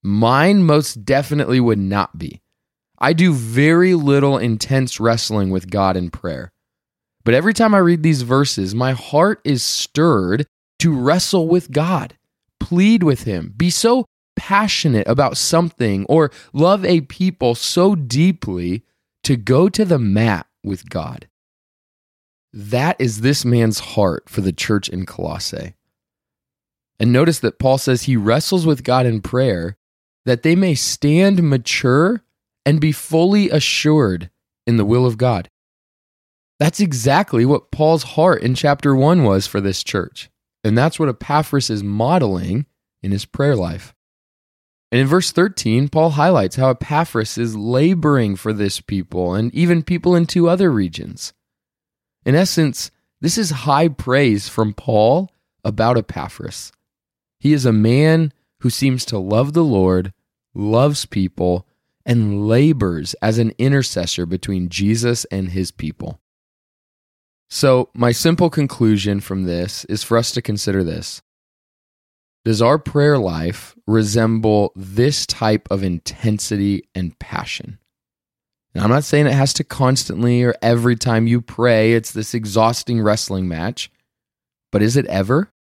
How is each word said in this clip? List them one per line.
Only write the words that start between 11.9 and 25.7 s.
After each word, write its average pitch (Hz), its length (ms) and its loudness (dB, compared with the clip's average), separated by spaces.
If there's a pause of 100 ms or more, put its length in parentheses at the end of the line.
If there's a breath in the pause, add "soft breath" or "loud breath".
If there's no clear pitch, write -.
plead 196 440 2
with 143 200 0
him, 90 320 -6
be 165 140 0
so 233 360 0 (300)
passionate 185 720 0
about 131 300 0
something, 120 680 -2
or 151 260 2 (220 loud breath)
love 185 320 2
a 170 160 4
people 156 520 -2
so 185 420 2
deeply 117 880 -2 (400)
to 143 120 2
go 127 340 2
to 214 160 0
the 170 140 2
mat 104 480 0 (160)
with 98 260 -8
God. 80 380 -10 (1300)
That 120 460 -2
is 110 220 -2
this 135 240 0
man's 117 340 2
heart - 500 -2
for - 120 -6
the 92 120 0
church - 360 -2
in 90 160 -6
Colossae. 87 680 -10 (1300)